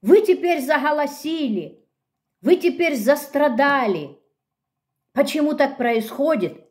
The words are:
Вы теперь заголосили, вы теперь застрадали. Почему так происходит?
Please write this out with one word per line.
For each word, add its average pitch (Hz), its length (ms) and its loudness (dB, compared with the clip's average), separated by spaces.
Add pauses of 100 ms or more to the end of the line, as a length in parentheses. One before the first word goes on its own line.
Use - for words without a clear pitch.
Вы 302 180 6
теперь 349 400 0
заголосили, 285 1200 -4 (600)
вы 339 140 4
теперь 339 400 -2
застрадали. 262 1200 0 (960)
Почему 294 400 0
так 285 240 0
происходит? 233 920 -2